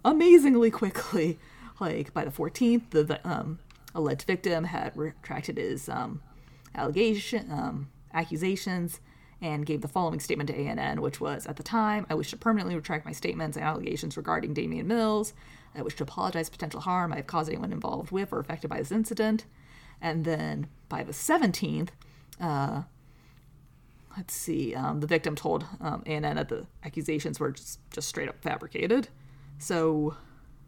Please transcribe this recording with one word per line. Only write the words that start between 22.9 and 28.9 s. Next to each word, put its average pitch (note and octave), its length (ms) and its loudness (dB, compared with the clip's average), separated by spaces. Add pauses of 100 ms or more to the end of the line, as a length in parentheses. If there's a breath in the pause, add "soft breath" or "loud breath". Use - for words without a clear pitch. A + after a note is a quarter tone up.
let's F#3 180 -10
see, C3+ 420 -2
um, D3 240 -2
the D3+ 80 -2
victim D#3 260 2
told, D#3+ 320 0 (140)
um, - 260 -4
A - 40 -8
N D3+ 140 -2
N D3 120 0
that D3 120 -2
the A2+ 180 -6 (180)
accusations D3+ 560 -4
were C#3+ 100 0
just, - 300 -14 (100)
just - 180 -8
straight - 200 -6
up - 120 -12
fabricated. - 680 0 (500 loud breath)